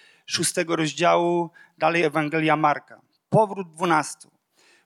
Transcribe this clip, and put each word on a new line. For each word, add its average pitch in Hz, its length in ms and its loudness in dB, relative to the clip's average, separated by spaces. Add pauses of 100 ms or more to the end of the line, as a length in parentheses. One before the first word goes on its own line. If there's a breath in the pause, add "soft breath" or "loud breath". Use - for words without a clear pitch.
(260 soft breath)
szóstego 170 500 -2
rozdziału, 170 760 0 (280 soft breath)
dalej 170 240 0
Ewangelia 156 540 0
Marka. 147 440 -2 (300)
Powrót 196 440 0
dwunastu. 160 560 -2 (560 soft breath)